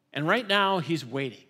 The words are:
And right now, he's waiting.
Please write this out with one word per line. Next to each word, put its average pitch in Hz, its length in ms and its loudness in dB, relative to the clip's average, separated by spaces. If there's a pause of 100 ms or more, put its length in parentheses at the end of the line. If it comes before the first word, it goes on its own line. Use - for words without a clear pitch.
(140)
And 151 120 -2
right 214 220 2
now, 196 300 2
he's 147 260 -2
waiting. 127 460 -6